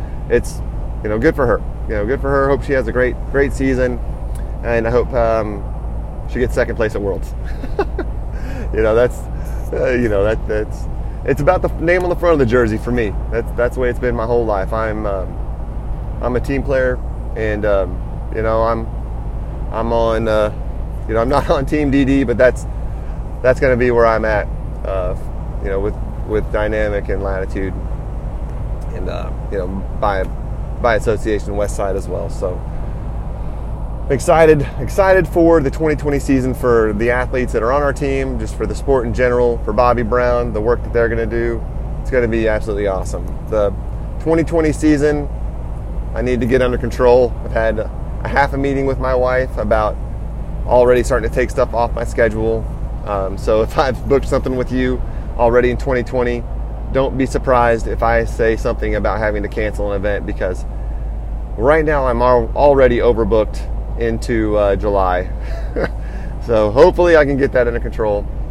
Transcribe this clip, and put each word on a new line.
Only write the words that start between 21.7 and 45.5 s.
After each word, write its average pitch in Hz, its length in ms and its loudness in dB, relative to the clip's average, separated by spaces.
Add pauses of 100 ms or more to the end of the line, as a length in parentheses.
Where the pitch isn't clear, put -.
D 139 120 4
D, 135 220 4
but 113 120 2
that's, 123 280 4 (760)
that's 127 200 2
gonna 127 160 4
be 123 120 4
where 117 160 6
I'm 110 200 2
at, 104 220 0 (380)
uh, 92 320 -2 (460)
you 101 60 -2
know, 98 100 0
with, 104 160 0 (320)
with 107 240 0
Dynamic 107 560 0
and 98 160 -2
Latitude, 95 500 -2 (1200)
and, 90 160 -4
uh, 87 220 -6 (180)
you 101 100 -4
know, 90 80 -4 (340)
by, 98 240 0 (560)
by 117 140 4
association, 104 600 0
West 104 220 -2
Side 98 180 -2
as 90 120 -4
well. 95 220 -4
So 82 320 -4 (1500)
excited, 156 520 6 (180)
excited 190 480 4
for 165 320 6
the 135 100 2
twenty 156 240 0
twenty 143 240 -2
season 131 360 0
for 113 400 2
the 113 180 0
athletes 123 400 -2
that 113 100 0
are 120 120 2
on 147 100 2
our 139 80 2
team, 135 480 -2
just 110 160 -6
for 113 100 -4
the 107 80 -2
sport 131 320 0
in 117 80 -2
general, 123 520 2
for 107 80 -2
Bobby 120 280 4
Brown, 120 520 0
the 107 80 -2
work 113 220 2
that - 100 -6
they're 117 160 2
gonna 117 160 0
do. 117 360 -2 (400)
It's - 80 -4
gonna 123 200 4
be 113 180 2
absolutely 107 400 0
awesome. 92 380 -2 (240)
The 104 240 2 (480)
twenty 165 240 2
twenty 160 260 2
season, 147 560 2 (880)